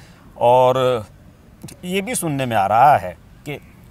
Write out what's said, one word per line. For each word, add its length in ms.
और 680
ये 160
भी 140
सुनने 320
में 100
आ 100
रहा 300
है 200
कि 100